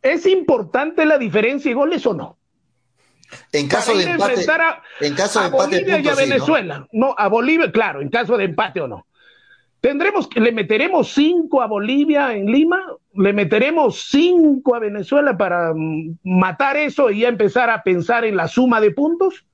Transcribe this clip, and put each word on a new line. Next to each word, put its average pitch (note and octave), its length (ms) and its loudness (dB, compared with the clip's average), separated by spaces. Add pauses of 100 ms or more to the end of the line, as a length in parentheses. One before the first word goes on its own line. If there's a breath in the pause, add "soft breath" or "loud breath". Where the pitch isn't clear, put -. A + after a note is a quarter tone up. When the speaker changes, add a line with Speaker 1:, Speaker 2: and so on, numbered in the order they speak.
Speaker 1:
¿Es E4 220 -2
importante D#4 800 0
la D4+ 140 4
diferencia A#3+ 520 -2
de A#3 40 -2
goles C#4+ 320 -2
o G#3 80 -6
no? - 240 -12 (1120 loud breath)
Speaker 2:
En D3 160 -2
caso A3 240 0
Speaker 1:
Para G3+ 60 2
Speaker 2:
de F3+ 60 0
Speaker 1:
ir E3+ 40 -4
a F3 60 -2
Speaker 2:
empate, G3+ 180 0
Speaker 1:
enfrentar A#3+ 300 0
a, E4 200 -2 (180 loud breath)
Speaker 2:
en D3 140 -2
caso G3+ 240 -2
de C#4+ 60 0
Speaker 1:
a C4 40 -2
Speaker 2:
empate, C4 160 2 (120)
Speaker 1:
Bolivia F#4 220 0
y - 0 -
a C#4+ 40 -2
Speaker 2:
puntos, C#4+ 160 0
sí, C4+ 60 2
¿no? C4 100 -2
Speaker 1:
Venezuela. F#3 580 -2
No, B3+ 260 0
a G3+ 100 0
Bolivia, B3 420 0
claro, F#3 300 -2
en C#3+ 80 -8
caso A#3 300 0
de G3 60 -2
empate G3 360 -4
o C3+ 80 -6
no. F#2+ 180 -16 (760 soft breath)
Tendremos E4 440 0
que, - 140 -4
¿le A#3 120 4
meteremos A3 600 0
cinco D#4 500 2
a A3+ 40 -2
Bolivia C4 680 0
en G3+ 120 -4
Lima? D#4+ 340 2 (340)
¿Le G3 200 2
meteremos A3+ 760 0
cinco D4 640 4
a A#3 40 -2
Venezuela A3 580 0
para, F3 380 0
mm, D#3+ 500 -6
matar F#3 540 0
eso C#4+ 320 0
y G#3 100 -2
ya A#3+ 80 2
empezar A#3 420 0
a A3 120 -2
pensar F#3+ 420 0
en G#3+ 120 -2
la E3 120 -2
suma A#3+ 320 2
de G#3+ 120 4
puntos? E4+ 600 -2